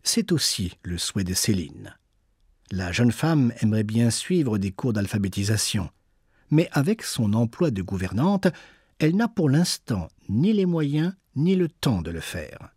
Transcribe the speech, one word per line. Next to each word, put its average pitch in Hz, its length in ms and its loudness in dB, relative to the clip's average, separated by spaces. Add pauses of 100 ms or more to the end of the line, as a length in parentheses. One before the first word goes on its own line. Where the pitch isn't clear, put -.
c'est 226 300 0
aussi 107 400 0 (100)
le 87 140 -6
souhait - 280 -2
de 92 100 -2
Céline. 95 600 -2 (760)
La 92 220 -4
jeune 117 200 2
femme 147 480 2
aimerait 107 240 2
bien 113 240 2
suivre 131 480 0
des 95 140 -2
cours 120 240 -2
d'alphabétisation, 101 960 -2 (600)
mais 160 220 4
avec 170 300 0
son 104 320 0
emploi 120 360 0
de 95 120 -4
gouvernante, 107 680 0 (500)
elle 160 180 2
n'a 226 120 0
pour 160 220 2
l'instant 131 580 0 (220)
ni 165 240 2
les 196 100 2
moyens 160 480 0 (220)
ni 170 200 2
le 175 140 2
temps 110 320 -2
de 80 100 -6
le 80 100 -8
faire. - 560 -12